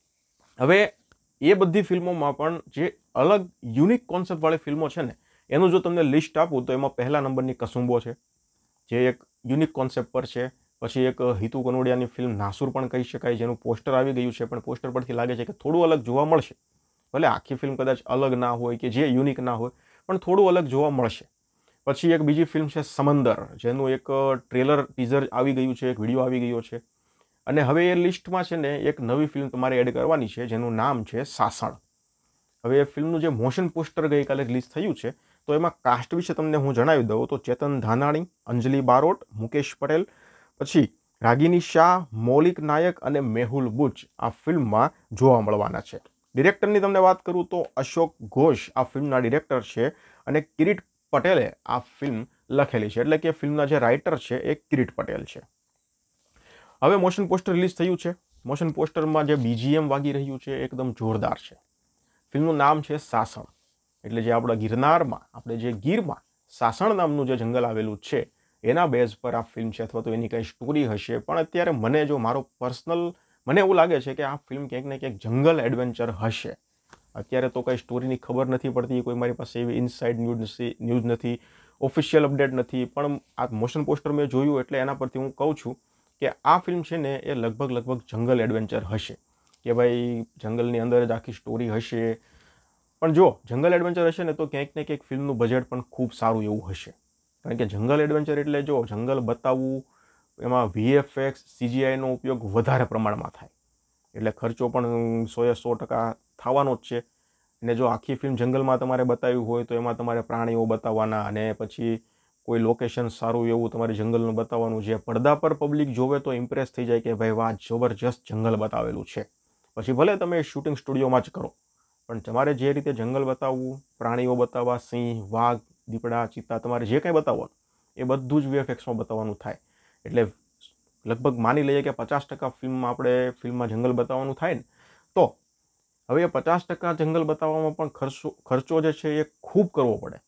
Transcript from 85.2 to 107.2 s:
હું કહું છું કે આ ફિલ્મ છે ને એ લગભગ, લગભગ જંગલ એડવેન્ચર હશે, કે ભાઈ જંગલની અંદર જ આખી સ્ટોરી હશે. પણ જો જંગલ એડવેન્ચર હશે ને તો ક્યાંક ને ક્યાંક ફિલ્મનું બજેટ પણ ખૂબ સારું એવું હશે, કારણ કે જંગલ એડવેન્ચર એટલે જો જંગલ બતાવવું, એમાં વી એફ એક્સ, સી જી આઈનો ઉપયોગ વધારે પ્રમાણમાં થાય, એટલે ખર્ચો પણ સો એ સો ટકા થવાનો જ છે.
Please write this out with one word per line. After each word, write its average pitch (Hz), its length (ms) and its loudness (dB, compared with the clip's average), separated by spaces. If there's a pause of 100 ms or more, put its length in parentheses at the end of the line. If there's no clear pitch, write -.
હું 135 100 -6
કહું 147 220 0
છું 127 240 -10 (440)
કે 131 120 -2 (160)
આ 175 140 8
ફિલ્મ 175 180 -2
છે 165 140 -6
ને 139 240 -2
એ 147 140 -4
લગભગ, 117 420 -2
લગભગ 123 340 -4
જંગલ 120 300 2
એડવેન્ચર 110 500 -2
હશે, - 260 -6 (480)
કે 120 100 0
ભાઈ 120 520 0 (160)
જંગલની 117 420 0
અંદર 123 160 4
જ 117 120 2
આખી 113 240 -6
સ્ટોરી 117 360 -6
હશે. 117 300 -2 (1000)
પણ 160 140 4
જો 180 100 8 (240)
જંગલ 160 260 2
એડવેન્ચર 175 340 0
હશે 170 180 -4
ને 151 100 -2
તો 151 140 -4
ક્યાંક 143 240 -6
ને 151 80 -6
ક્યાંક 147 240 -6
ફિલ્મનું 135 320 -4
બજેટ 123 300 2
પણ 123 120 -6 (140)
ખૂબ 123 240 -4
સારું 113 240 2
એવું 104 240 -2
હશે, - 240 -12 (520)
કારણ 120 160 -6
કે 113 120 0
જંગલ 131 320 2
એડવેન્ચર 151 340 0
એટલે 147 240 -2
જો 143 160 0 (140)
જંગલ 123 360 -2
બતાવવું, 131 540 -2 (580)
એમાં 120 360 0
વી 117 260 2
એફ - 240 -8
એક્સ, - 180 -8 (120)
સી 123 180 -4
જી 131 140 2
આઈનો 131 260 -2
ઉપયોગ 127 400 -4
વધારે 123 320 2
પ્રમાણમાં 110 500 -4
થાય, - 160 -20 (600)
એટલે 110 240 -4
ખર્ચો 117 320 -4
પણ 117 640 -2
સો 120 160 2
એ 117 40 2 (100)
સો 120 100 0
ટકા 117 320 -4 (320)
થવાનો 131 400 0
જ - 100 -18
છે. 120 160 -6 (580)